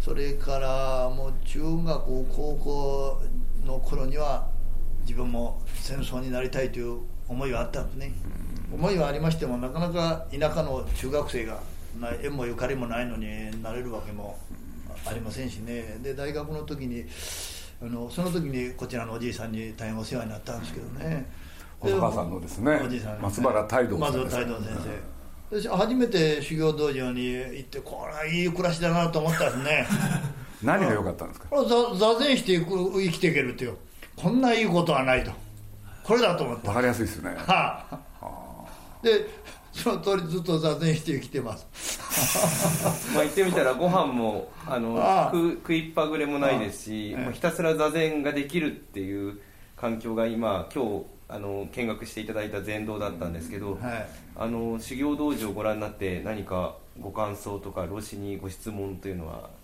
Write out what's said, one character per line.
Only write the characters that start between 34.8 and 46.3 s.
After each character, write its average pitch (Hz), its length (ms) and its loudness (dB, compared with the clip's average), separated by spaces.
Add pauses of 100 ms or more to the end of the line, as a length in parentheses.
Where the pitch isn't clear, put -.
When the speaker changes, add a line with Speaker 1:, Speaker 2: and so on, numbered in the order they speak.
Speaker 1:
と 160 100 2
は 131 120 4
な 127 120 6
い 127 60 2
と。 - 80 -4 (720)
こ 220 120 4
れ 240 80 6
だ 196 140 6
と 151 80 0
思 120 120 -2
っ - 40 -10
た。 98 80 -4
Speaker 2:
わ 101 60 0
か 120 60 4
り 127 80 6
や 117 60 4
す 110 80 -2
い 101 40 2
で 92 60 -4
す 90 80 -8
ね。 87 160 -6
Speaker 1:
は 160 540 2
あ。 135 80 -10 (240)
Speaker 2:
あ 50 40 -12 (760)
ー。 - 20 -14
Speaker 1:
で、 208 220 6 (460)
そ - 200 -2
の 185 80 -2
通 196 160 2
り 180 100 0
ず 170 120 -2
っ 170 40 -4
と 165 160 2
座 156 180 2
禅 160 200 2
し - 60 -4
て 160 100 -4
生 131 80 -2
き - 80 -14
て 135 120 -4
ま 113 160 -6
す。 - 120 -16 (1400)
Speaker 3:
<laughs> - 20 -
ま 151 60 4
あ、 - 20 6
言 151 80 2
っ - 40 -8
て 196 100 4
み 185 80 2
た 160 100 4
ら 127 120 4
ご 160 140 2
飯 175 240 4
も、 113 360 0 (180)
あ 127 140 -2
の、 113 180 0
Speaker 1:
あ 180 300 6
あ。 - 40 2
Speaker 3:
食 170 160 4
う、 - 40 4
食 - 220 -2
い 160 160 0
っ - 20 -16
ぱ 156 140 2
ぐ 156 100 -2
れ 151 100 0
も 143 120 0